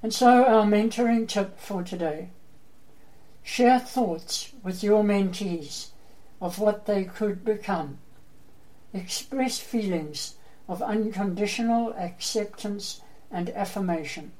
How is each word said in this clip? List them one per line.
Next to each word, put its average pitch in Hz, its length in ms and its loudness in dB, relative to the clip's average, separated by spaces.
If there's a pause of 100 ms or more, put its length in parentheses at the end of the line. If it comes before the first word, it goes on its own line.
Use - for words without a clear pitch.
And 220 120 -2
so 247 320 10
our 220 200 8
mentoring 226 600 4
tip 196 320 -2
for 190 240 -4
today. 175 460 -4 (1120)
Share 247 360 6
thoughts 208 720 -2 (120)
with 185 200 -4
your 214 200 6
mentees 185 880 0 (520)
of 180 180 -4
what 208 260 2
they 196 180 2
could 202 420 -2
become. 175 540 -2 (920)
Express 247 680 -2
feelings 170 760 -2 (320)
of 180 140 -4
unconditional 214 1120 0
acceptance 202 1080 -4 (300)
and 175 200 -2
affirmation. 180 880 -2